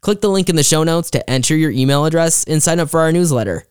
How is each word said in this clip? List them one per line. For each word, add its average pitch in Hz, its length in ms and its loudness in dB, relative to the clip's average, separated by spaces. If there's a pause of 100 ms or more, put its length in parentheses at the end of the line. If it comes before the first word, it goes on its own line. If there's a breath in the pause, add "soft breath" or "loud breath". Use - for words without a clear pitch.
Click 208 180 -2
the 208 100 0
link 196 200 0
in 175 60 2
the 151 80 2
show 156 200 2
notes 165 280 -2
to - 180 -4
enter 131 260 0
your 156 160 2
email 139 340 2
address 165 380 0
and 151 180 0
sign 170 180 0
up 160 100 -2
for 165 100 0
our 160 120 2
newsletter. 123 600 0